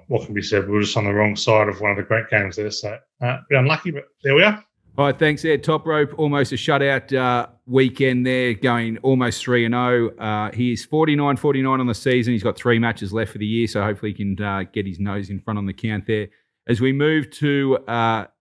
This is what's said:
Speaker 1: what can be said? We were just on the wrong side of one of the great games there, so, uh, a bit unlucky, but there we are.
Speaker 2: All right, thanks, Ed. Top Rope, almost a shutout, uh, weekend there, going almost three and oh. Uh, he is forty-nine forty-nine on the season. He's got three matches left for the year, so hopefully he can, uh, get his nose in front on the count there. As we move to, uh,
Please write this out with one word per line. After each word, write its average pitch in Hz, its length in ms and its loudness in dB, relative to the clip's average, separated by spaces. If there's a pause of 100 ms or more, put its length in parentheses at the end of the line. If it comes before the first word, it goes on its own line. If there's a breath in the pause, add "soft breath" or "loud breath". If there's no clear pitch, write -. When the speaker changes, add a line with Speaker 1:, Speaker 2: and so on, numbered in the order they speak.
Speaker 1:
what - 180 -2
can 107 80 -10
be 101 80 -4
said? 98 240 0
We 101 80 -2
were 104 80 4
just 101 140 -2
on 107 80 0
the 101 100 0
wrong 104 220 2
side 107 320 2
of 95 120 -6
one 104 100 0
of 101 60 0
the 101 60 -6
great 113 260 -2
games 98 280 -2
there, 107 140 -4
so, 107 280 -8 (240)
uh, 120 40 -2
a 123 220 -4
bit 139 100 4
unlucky, 156 320 2
but 139 140 -10 (180)
there 139 120 2
we 160 80 6
are. 208 200 2 (340)
Speaker 2:
All 143 100 4
right, 139 120 0
thanks, 151 260 2
Ed. 147 200 2
Top 156 220 0
Rope, 151 320 0
almost 143 340 0
a - 20 -4
shutout, 139 580 0
uh, 127 360 2 (180)
weekend 127 580 2
there, 127 300 0
going 117 440 0
almost 127 440 0
three 123 220 2
and 117 100 0
oh. 123 360 2 (100)
Uh, 107 320 -4
he 123 200 -2
is 110 120 -6
forty-nine 147 520 0
forty-nine 135 440 0
on 123 80 0
the 110 60 0
season. 127 380 0
He's 104 120 -2
got 110 120 0
three 117 220 2
matches 110 340 -2
left 113 200 -4
for 107 60 -14
the 104 80 -4
year, 113 200 0
so 104 160 -2
hopefully 104 300 -4
he - 20 -8
can, 98 260 -4
uh, 98 220 -4 (100)
get 101 140 -4
his 92 140 -10
nose 101 300 -6
in 98 100 -8
front 107 180 -6
on 101 80 -4
the 98 60 -6
count 107 340 -6
there. 104 220 -2 (400)
As 110 120 2
we 131 120 2
move 147 380 2
to, 139 480 0 (100)
uh, 113 380 0 (140)